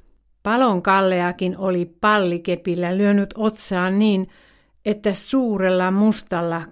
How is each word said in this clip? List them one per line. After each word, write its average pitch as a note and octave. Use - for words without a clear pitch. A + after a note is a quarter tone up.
Palon A3
Kalleakin F#3
oli F3+
pallikepillä F3
lyönyt G3+
otsaan G3
niin, G#3
että G#3
suurella F#3+
mustalla F#3